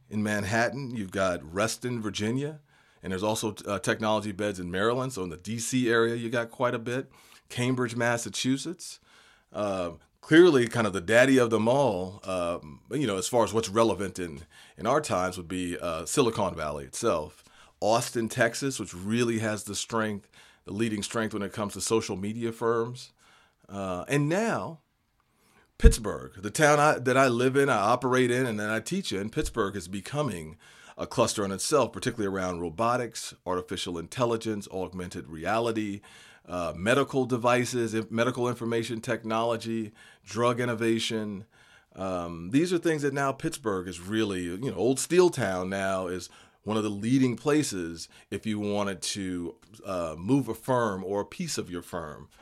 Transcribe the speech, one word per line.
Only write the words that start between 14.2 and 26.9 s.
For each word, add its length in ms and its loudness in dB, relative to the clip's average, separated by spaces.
in 80 -8
our 160 2
times 340 0
would 120 -10
be, 320 -4
uh, 260 -6
Silicon 480 0
Valley 320 -6
itself. 580 -2
Austin, 500 2
Texas, 500 0
which 140 -8
really 460 0
has 240 -2
the 100 -8
strength, 560 -4
the 60 -10
leading 300 0
strength 320 -2
when 80 -4
it 100 -6
comes 220 -4
to 80 -8
social 340 0
media 360 -4
firms. 640 -2
Uh, 400 -6
and 220 0
now, 520 -2
Pittsburgh, 580 6
the 140 -6
town 280 6
I, 200 6